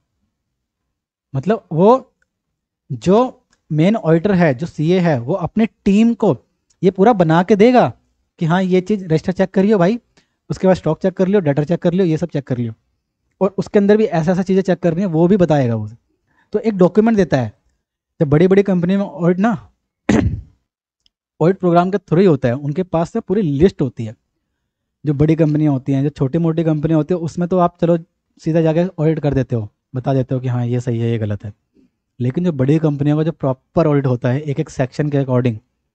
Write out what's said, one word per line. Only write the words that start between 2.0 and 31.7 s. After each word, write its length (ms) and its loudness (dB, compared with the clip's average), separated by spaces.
जो 280 0
मेन 240 2
ऑडिटर 380 0
है, 200 2
जो 140 -8
सीए 320 -2
है, 200 0
वो 160 -6
अपनी 300 -2
टीम 300 2
को 200 0
ये 80 4
पूरा 240 4
बना 280 2
के 120 0
देगा 360 4
कि 60 -4
हाँ 180 0
ये 180 0
चीज़ 240 -4
रजिस्टर 280 -2
चेक 200 -2
करियो 240 2
भाई, 220 0
उसके 180 -2
बाद 80 4
स्टॉक 260 -4
चेक 120 -2
कर 140 -2
लियो, 140 2
डेटर 240 0
चेक 160 -4
कर 120 0
लियो, 120 0
ये 120 0
सब 120 -6
चेक 180 -8
कर 100 -6
लियो, 160 -6
और 160 -2
उसके 220 0
अंदर 180 4
भी 80 2
ऐसा 260 -2
ऐसा 120 0
चीज़ें 200 0
चेक 160 -2
करनी 220 -2
है 80 -2
वो 180 2
भी 100 2
बताएगा 380 2
वो। 140 -6
तो 80 0
एक 160 -2
डॉक्यूमेंट 400 2
देता 200 0
है। 140 -2
जब 100 0
बड़ी 180 4
बड़ी 160 4
कंपनी 340 0
में 60 -2
ऑडिट 360 -2
ना 120 2
<clears throat> 100 2
ऑडिट 200 2
प्रोग्राम 320 2
के 60 -2
थ्रू 220 0
ही 60 4
होता 220 2
है, 80 0
उनके 300 -6
पास 280 -4
से 60 -4
पूरी 220 -4
लिस्ट 400 0
होती 240 -6
है। 100 -12
जो 80 -2
बड़ी 220 2
कंपनियां 380 0
होती 180 -4
हैं, 120 -2
जो 80 -2
छोटी 260 -4
मोटी 260 -2
कंपनियां 340 0
होती 160 -2
हैं, 80 -4
उसमें 280 -6
तो 80 0
आप 240 0
चलो 160 2
सीधा 200 0
जाके 240 0
ऑडिट 200 0
कर 140 -2
देते 220 -2
हो, 120 -4
बता 180 -4
देते 220 -2
हो 60 -4
कि 60 -6
हाँ 180 -4
ये 140 -4
सही 200 -4
है, 120 -2
ये 60 -2
गलत 280 -6
है। 80 -14